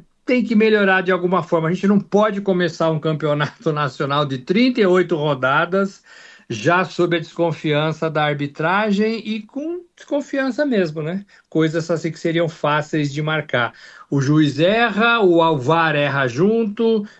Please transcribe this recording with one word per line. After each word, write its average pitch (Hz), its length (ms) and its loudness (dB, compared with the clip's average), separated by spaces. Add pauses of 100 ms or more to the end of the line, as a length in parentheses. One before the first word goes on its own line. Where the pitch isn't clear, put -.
(240)
tem 254 180 2
que 233 140 0
melhorar 208 460 4
de 180 100 0
alguma 180 320 0
forma. 160 240 0
A 165 40 0
gente 185 140 -2
não 202 140 4
pode 202 400 0
começar 180 500 0
um 160 80 0
campeonato 147 720 -2
<laughs> - 20 0
nacional 147 540 -2
de 135 120 -6
trinta 247 420 0
e 202 60 4
oito 180 280 2
rodadas 156 880 -2 (460)
já 156 360 0
sob 175 320 -2
a 165 40 -2
desconfiança 156 880 -2
da 151 160 -2
arbitragem 190 920 -2
e 214 240 -8
com 320 380 -10 (160)
desconfiança 277 680 -4
mesmo, 180 380 -2
né? 190 220 -8 (240)
Coisas 160 420 0
assim 160 220 -2
que - 80 -16
seriam 170 280 0
fáceis 151 640 -2
de 147 80 -6
marcar. 151 520 -2 (360)
O 143 120 0
juiz 143 400 2
erra, 226 600 2
o 165 380 4
var 156 380 2
erra 139 320 0
junto 214 760 0 (140)